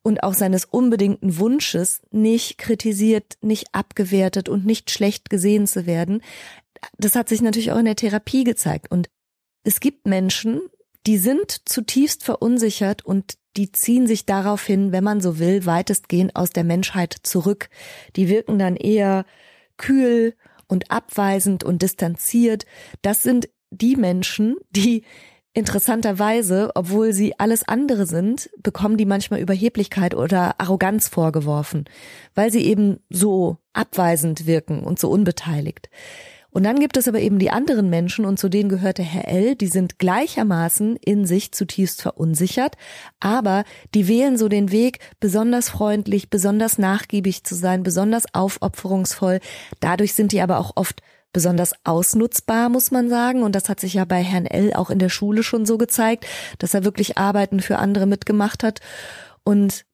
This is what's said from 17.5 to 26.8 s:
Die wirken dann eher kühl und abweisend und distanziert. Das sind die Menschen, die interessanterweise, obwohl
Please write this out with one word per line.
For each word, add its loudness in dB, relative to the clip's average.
Die 2
wirken 2
dann 2
eher 2
kühl 2
und -2
abweisend -2
und 0
distanziert. 0
Das -2
sind 0
die 0
Menschen, 0
die 2
interessanterweise, 0
obwohl 0